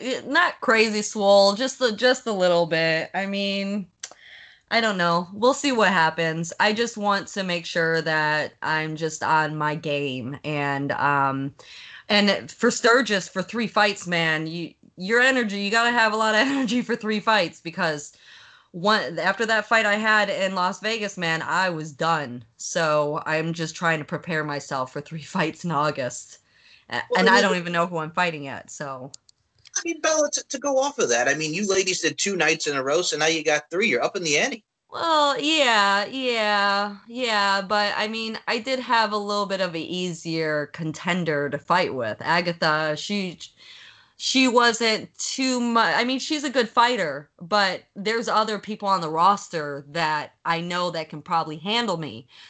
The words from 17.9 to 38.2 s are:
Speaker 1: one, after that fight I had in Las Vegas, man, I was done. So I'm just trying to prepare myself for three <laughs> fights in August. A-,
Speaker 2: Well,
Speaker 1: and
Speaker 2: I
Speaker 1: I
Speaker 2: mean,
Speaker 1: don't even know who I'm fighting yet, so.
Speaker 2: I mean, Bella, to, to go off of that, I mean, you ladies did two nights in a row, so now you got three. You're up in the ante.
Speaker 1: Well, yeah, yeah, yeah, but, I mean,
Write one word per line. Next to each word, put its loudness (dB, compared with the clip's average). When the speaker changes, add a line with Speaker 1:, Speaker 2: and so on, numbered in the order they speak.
Speaker 1:
one, 0
after 0
that 0
fight 4
I 2
had 2
in -2
Las -2
Vegas, -4
man, -2
I 0
was -6
done. -2
So 0
I'm -2
just -6
trying 0
to -10
prepare -4
myself -6
for -10
three -10
<laughs> -14
fights -4
in -4
August. -4
A-, -4
Speaker 2:
Well, 2
Speaker 1:
and 6
Speaker 2:
I 8
Speaker 1:
I 8
Speaker 2:
mean, 6
Speaker 1:
don't 2
even -6
know 0
who -6
I'm -6
fighting -2
yet, -12
so. -12
Speaker 2:
I -4
mean, -6
Bella, 2
to, -4
to -8
go 0
off -2
of 0
that, 2
I 2
mean, -4
you -4
ladies 0
did -2
two -2
nights 0
in -2
a -2
row, 2
so -4
now 2
you 0
got 0
three. 0
You're 2
up 0
in -6
the 2
ante. -2
Speaker 1:
Well, 2
yeah, 4
yeah, 0
yeah, 0
but, 0
I -2
mean, -6